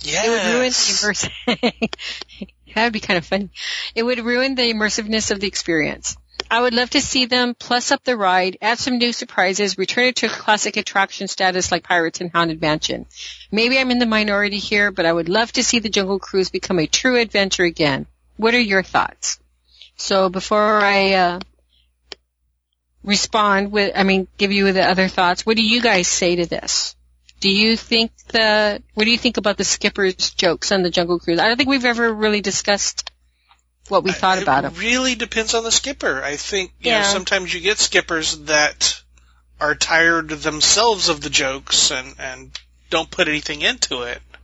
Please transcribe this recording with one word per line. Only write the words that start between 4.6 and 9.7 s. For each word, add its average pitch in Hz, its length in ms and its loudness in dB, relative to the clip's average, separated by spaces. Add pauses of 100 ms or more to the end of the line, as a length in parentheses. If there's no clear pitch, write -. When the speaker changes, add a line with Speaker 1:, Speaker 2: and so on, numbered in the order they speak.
Speaker 1:
immersiveness 214 600 -2
of 202 80 -2
the 202 80 -2
experience. - 680 -2 (340)
I 226 120 2
would 247 140 0
love 240 160 0
to 285 100 2
see 262 240 0
them 247 300 0
plus - 360 -2
up 220 120 0
the 254 120 0
ride, 185 460 2
add 226 160 0
some 247 220 -2
new 240 120 2
surprises, 196 680 -2